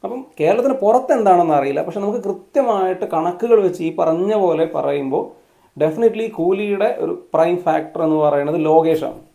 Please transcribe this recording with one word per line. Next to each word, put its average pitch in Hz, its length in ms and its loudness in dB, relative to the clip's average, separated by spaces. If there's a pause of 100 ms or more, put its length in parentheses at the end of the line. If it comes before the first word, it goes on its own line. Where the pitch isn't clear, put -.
അപ്പം 247 160 -8 (200)
കേരളത്തിന് 233 440 2
പുറത്ത് 254 320 2
എന്താണെന്ന് 175 400 4
അറിയില്ല, 139 300 0
പക്ഷെ 196 180 -8
നമുക്ക് 208 240 -4
കൃത്യമായിട്ട് 190 840 -2
കണക്കുകൾ 180 520 0
വെച്ച് 180 220 -2
ഈ - 20 -2 (120)
പറഞ്ഞ 170 320 0 (100)
പോലെ 165 220 2 (100)
പറയുമ്പോൾ 139 480 -2 (580)
definitely 214 460 0 (100)
കൂലിയുടെ 196 500 0 (160)
ഒരു 170 100 -4 (200)
പ്രൈം 165 220 2 (100)
ഫാക്ടർ 156 400 -2
എന്ന് 156 220 2
പറയുന്നത് 147 320 0 (100)
ലോകേഷാണ്. 160 500 2 (160)